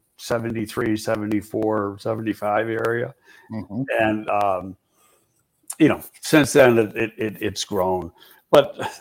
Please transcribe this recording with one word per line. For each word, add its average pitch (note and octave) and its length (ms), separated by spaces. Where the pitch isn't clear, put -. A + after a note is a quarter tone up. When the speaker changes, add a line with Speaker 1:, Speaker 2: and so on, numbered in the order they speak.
Speaker 1:
seventy-three, A#2 800
seventy-four, G#2+ 1040
seventy-five A2 680
area. A2+ 460
Speaker 2:
Mm-hmm. A2 300
Speaker 1:
And, G#2+ 300
um, F#2+ 460
you D3+ 100
know, - 120
since - 340
then, B2 240
it, G#2+ 180
it, A2+ 220
it, A2 240
it's G2 220
grown. F#2 460
But - 260